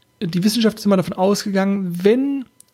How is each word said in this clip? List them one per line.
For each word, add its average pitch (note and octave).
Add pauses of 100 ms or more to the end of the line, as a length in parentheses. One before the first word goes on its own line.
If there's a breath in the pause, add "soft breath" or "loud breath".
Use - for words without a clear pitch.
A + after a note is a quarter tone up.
(200)
die F3
Wissenschaft G#3+
ist -
immer G3+
davon F3
ausgegangen, F#3+
wenn C4 (280)